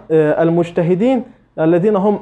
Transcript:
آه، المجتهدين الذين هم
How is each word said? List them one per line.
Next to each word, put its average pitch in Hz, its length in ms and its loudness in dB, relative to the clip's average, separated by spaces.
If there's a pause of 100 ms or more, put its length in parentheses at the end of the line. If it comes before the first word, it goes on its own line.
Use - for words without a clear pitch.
(120)
آه، 156 320 2
المجتهدين 175 800 0 (360)
الذين 170 360 2
هم 202 260 0